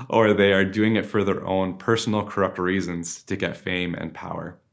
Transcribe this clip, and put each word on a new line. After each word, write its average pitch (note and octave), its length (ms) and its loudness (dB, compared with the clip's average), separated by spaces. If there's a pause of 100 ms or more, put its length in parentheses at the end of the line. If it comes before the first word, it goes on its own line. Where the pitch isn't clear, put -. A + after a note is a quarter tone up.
or A2 240 6
they G2 200 6
are G2 120 4
doing G#2+ 320 2
it G2 100 0
for G#2 160 0
their F#2 240 -2
own F#2+ 300 -2
personal A2 480 0
corrupt F#2+ 340 -2
reasons F2+ 680 -2
to G2 120 -4
get F#2 200 -4
fame F2+ 380 -4
and E2 180 -8
power. E2+ 460 -12 (140)